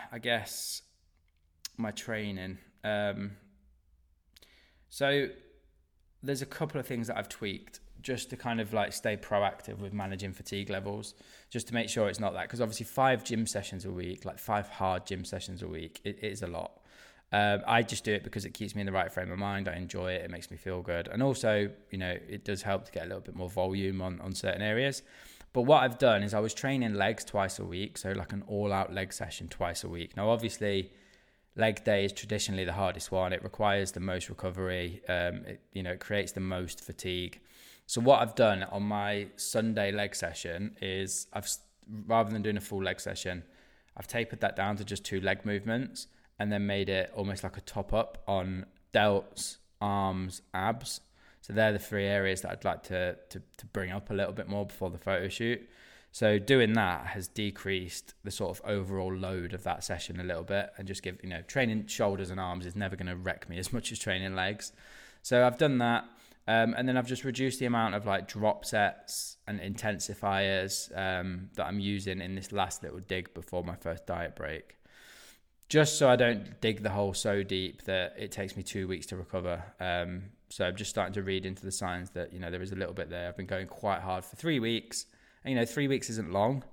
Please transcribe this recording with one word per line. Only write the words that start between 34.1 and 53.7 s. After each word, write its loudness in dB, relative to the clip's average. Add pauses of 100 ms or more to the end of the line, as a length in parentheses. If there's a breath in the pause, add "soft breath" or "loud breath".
most -4
recovery. -4
Um, 0 (180)
it, -14 (120)
you -4
know, -2
it -8
creates -2
the -4
most -4
fatigue. -6 (460 loud breath)
So -2
what 10
I've -2 (120)
done 4 (140)
on 0
my 0
Sunday 0
leg 0
session -6
is -2
I've -4
s-, -6 (400)
rather 6
than 0
doing 2
a -4
full -2
leg 0
session, -6 (540 soft breath)
I've -12
tapered -4
that 2
down 0
to -6
just -6
two -2
leg 0
movements -2 (320 soft breath)
and 0
then 2
made 2
it 2
almost -4
like -6
a -10
top -4
up 2
on 0 (300)
delts, 4 (220)
arms, 0 (120)
abs. -2 (400 soft breath)
So -12
they're 6
the 2 (120)
three 2
areas 2
that -4
I'd -6
like 0
to, 0 (140)
to, -12 (140)
to -18
bring -2